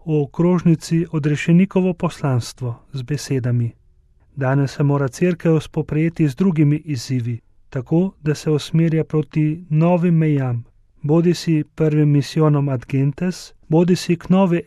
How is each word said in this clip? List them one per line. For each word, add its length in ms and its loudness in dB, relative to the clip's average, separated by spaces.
v 160 0
okrožnici 920 0
Odrešenikovo 800 0
poslanstvo 840 -4
z 80 -8
besedami: 680 -2
"Danes 360 0
se 120 -4
mora 240 0
Cerkev 520 0
spoprijeti 680 -2
z 80 -2
drugimi 500 2
izzivi, 540 -4
tako 420 -2
da 140 -2
se 160 -4
usmerja 520 0
proti 640 -2
novim 460 2
mejam, 480 0
bodisi 640 0
prvim 340 2
misionom 600 2
ad 160 -6
gentes, 680 -4
bodisi 460 2
k 140 -14
novi 380 2